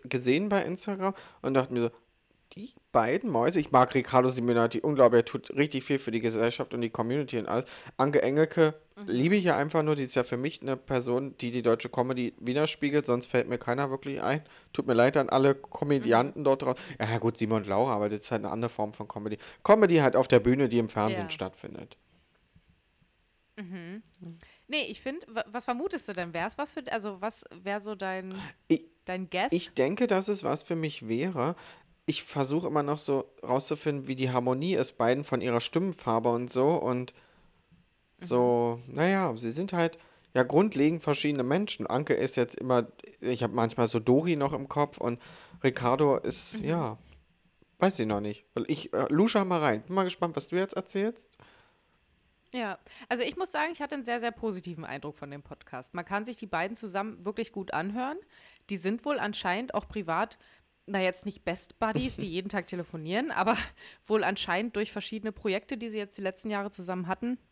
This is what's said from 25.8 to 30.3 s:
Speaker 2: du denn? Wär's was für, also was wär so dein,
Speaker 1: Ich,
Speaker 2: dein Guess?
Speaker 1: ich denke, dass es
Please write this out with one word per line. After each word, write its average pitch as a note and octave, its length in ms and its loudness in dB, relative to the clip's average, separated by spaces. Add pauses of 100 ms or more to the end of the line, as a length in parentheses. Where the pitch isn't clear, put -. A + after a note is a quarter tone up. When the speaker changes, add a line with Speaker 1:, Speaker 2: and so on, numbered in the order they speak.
Speaker 2:
du G3+ 40 -6
denn? F3 200 -6
Wär's E3+ 240 -4
was - 160 -6
für, C#4+ 180 -10
also G3+ 300 -6
was G#3+ 220 -8 (200)
wär G3+ 160 -4
so G#3 160 -10
dein, F#3 380 -6 (340)
Speaker 1:
Ich, - 180 2 (200)
Speaker 2:
dein F#3 240 -6
Guess? F#3+ 220 -2
Speaker 1:
ich F3 220 -2
denke, G3+ 340 2
dass F#3+ 200 2
es G#3 160 -2